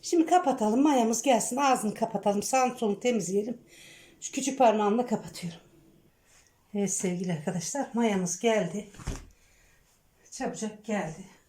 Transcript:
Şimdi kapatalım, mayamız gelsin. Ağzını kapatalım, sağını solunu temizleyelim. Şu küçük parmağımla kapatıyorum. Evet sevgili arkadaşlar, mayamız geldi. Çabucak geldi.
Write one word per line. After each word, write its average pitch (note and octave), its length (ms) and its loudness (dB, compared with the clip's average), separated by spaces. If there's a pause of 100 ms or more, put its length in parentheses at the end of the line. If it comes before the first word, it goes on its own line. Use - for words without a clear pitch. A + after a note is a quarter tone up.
Şimdi E4 240 2
kapatalım, C4 560 4
mayamız A#3+ 400 4
gelsin. A#3+ 360 2
Ağzını B3+ 360 2
kapatalım, G3+ 500 -2
sağını B3+ 340 0
solunu G3+ 220 0
temizleyelim. G#3+ 580 -2 (640)
Şu - 100 -12
küçük C4+ 260 -4
parmağımla G#3+ 480 4
kapatıyorum. - 540 -8 (1120)
Evet G3+ 200 0
sevgili F3+ 400 -2
arkadaşlar, F3+ 600 -4
mayamız G#3 460 0
geldi. G#3 480 0 (1400)
Çabucak - 540 -8
geldi. F#3 380 -6 (260)